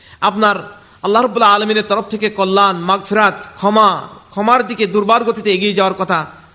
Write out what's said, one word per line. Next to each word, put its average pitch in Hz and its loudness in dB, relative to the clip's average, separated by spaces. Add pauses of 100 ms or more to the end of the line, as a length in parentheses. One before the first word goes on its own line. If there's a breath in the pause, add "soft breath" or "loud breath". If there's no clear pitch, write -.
(220 soft breath)
আপনার 202 0 (260 soft breath)
আল্লাহ 208 2
রাব্বুল 233 0
আলামিনের 214 2
তরফ 208 -2
থেকে 214 -4
কল্যাণ, 196 0
মাগফিরাত, 196 -2
ক্ষমা, 202 2 (220)
ক্ষমার 226 0
দিকে 220 -2
দুর্বার 208 0
গতিতে 214 -2
এগিয়ে 196 0
যাওয়ার 190 0
কথা 185 -2 (300 loud breath)